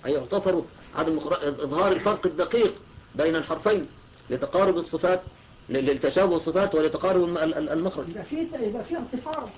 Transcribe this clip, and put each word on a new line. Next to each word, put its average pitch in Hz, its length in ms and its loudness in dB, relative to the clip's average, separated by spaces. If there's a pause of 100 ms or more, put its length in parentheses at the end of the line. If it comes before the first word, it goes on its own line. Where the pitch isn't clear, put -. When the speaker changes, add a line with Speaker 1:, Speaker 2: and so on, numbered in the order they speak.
Speaker 1:
أي 139 80 0
يغتفر 170 480 0 (340)
عدم 156 240 0
إخرا-، 147 440 -2
إظهار 170 280 2
الفرق 202 340 0
الدقيق 180 480 2 (420)
بين 160 200 2
الحرفين 160 520 0 (420)
لتقارب 170 480 2
الصفات، 175 440 0 (480)
ل-، 135 220 2
لتشابه 170 440 2
الصفات 175 400 0
ولتقارب 175 480 2
الم-، 175 140 0
ال-، 156 200 0
ال-، 151 120 -2
المخرج. 165 400 -2
Speaker 2:
يبقى 180 140 -10
في، 320 240 -4 (140)
يبقى 214 220 -4
في 339 140 -6
اغتفار. 254 600 -8